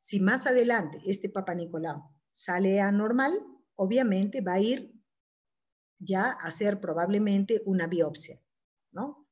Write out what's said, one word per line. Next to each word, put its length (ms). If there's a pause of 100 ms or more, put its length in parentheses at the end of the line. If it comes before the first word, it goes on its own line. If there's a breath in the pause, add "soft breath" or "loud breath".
Si 180
más 280
adelante 580
este 240
Papa 260
Nicolau 460 (300)
sale 480
anormal, 600 (360)
obviamente 680
va 120
a 80
ir 320 (1040)
ya 320
a 160
hacer 320
probablemente 840
una 220
biopsia, 540 (500)
¿no? 400